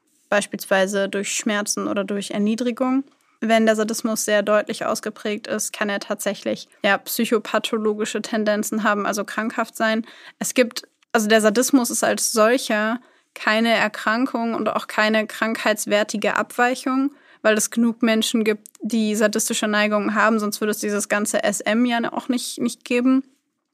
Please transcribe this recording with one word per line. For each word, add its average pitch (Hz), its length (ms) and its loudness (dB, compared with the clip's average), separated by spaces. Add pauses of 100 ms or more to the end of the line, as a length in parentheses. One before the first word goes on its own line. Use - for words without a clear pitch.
(300)
beispielsweise 196 800 0
durch 202 220 -4
Schmerzen 208 560 -2
oder 208 160 -2
durch 202 280 -6
Erniedrigung. 240 720 0 (360)
Wenn 226 280 4
der 220 80 6
Sadismus 220 500 -2
sehr 208 160 2
deutlich 208 440 0
ausgeprägt 214 600 -6
ist, - 260 -4
kann 208 180 -4
er 202 100 -2
tatsächlich, 208 680 -6 (160)
ja, 196 140 4
psychopathologische 214 1300 -2
Tendenzen 214 600 -2
haben, 208 220 0
also 202 180 -2
krankhaft 226 540 -6
sein. 220 300 0 (320)
Es - 160 -6
gibt, 240 320 0 (260)
also 214 140 2
der 220 140 6
Sadismus 240 500 4
ist - 120 -2
als 214 280 0
solcher 220 680 2 (360)
keine 226 400 2
Erkrankung 226 800 0
und 214 140 -2
auch - 180 -4
keine 214 400 2
krankheitswertige 214 1080 -2
Abweichung, 262 760 0 (300)
weil 220 160 4
es 214 140 -2
genug 233 300 0
Menschen 220 420 2
gibt, 214 240 -2 (140)
die 214 340 0
sadistische 220 520 0
Neigungen 208 460 2
haben, 214 260 4
sonst 208 200 -4
würde 214 120 0
es 208 80 -4
dieses 208 280 -2
ganze 208 360 0
S 202 180 0
M 220 240 2
ja 233 260 -2
auch - 160 -8
nicht, - 320 -4
nicht - 240 -4
geben. 262 400 2 (500)